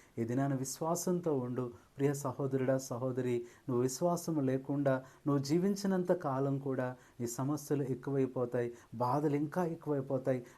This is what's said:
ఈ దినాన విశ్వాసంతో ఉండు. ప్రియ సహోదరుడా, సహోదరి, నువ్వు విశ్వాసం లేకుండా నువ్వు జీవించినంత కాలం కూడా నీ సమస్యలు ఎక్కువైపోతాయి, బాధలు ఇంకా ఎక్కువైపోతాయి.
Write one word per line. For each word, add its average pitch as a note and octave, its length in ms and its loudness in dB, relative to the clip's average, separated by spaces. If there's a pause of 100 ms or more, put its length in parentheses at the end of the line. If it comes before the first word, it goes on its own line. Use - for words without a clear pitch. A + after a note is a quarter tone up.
(180)
ఈ A#2 60 0
దినాన C3+ 320 0
విశ్వాసంతో E3 760 0
ఉండు. B2 380 -2 (260)
ప్రియ C#3+ 160 4
సహోదరుడా, C3+ 640 0
సహోదరి, B2 680 -2 (240)
నువ్వు A#2+ 140 4
విశ్వాసం E3 640 0
లేకుండా C3+ 580 2 (240)
నువ్వు C#3 160 4
జీవించినంత F#3 680 2
కాలం C#3 460 2
కూడా B2+ 380 -2 (240)
నీ A#2+ 80 -2
సమస్యలు C#3+ 560 -2
ఎక్కువైపోతాయి, B2+ 880 -2 (200)
బాధలు C#3 420 2
ఇంకా D3+ 300 0
ఎక్కువైపోతాయి. C3+ 800 -2 (120)